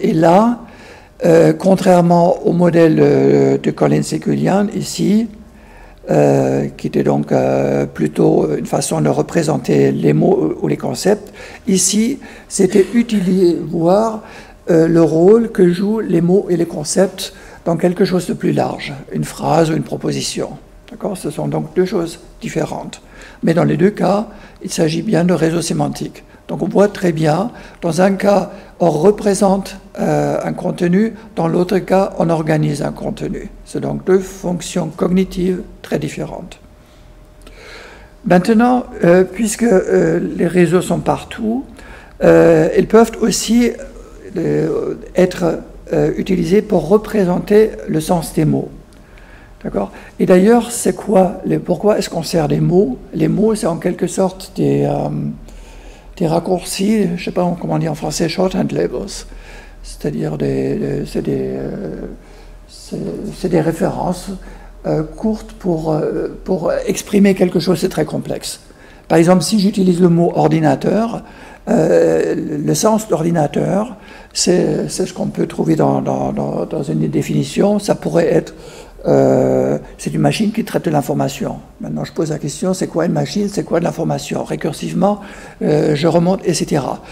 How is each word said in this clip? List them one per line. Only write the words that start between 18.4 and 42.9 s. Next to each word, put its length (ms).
large, 420
une 120
phrase 480
ou 20
une 100
proposition. 640
D'accord ? 260
Ce 140
sont 160
donc 280
deux 100
choses 340
différentes. 640
Mais 140
dans 80
les 140
deux 120
cas, 380
il 80
s'agit 300
bien 220
de 100
réseau 280
sémantique. 640
Donc 140
on 60
voit 220
très 220
bien, 380
dans 200
un 120
cas, 380
on 120
représente, 840
euh, 440
un 100
contenu, 600
dans 120
l'autre 320
cas, 400
on 100
organise 540
un 80
contenu. 580
C'est 140
donc 260
deux 140
fonctions 760
cognitives 640
très 160
différentes. 600
Maintenant, 600
euh, 200
puisque, 400
euh, 560
les 100
réseaux 340
sont 180
partout, 640
euh, 540
ils 100
peuvent 340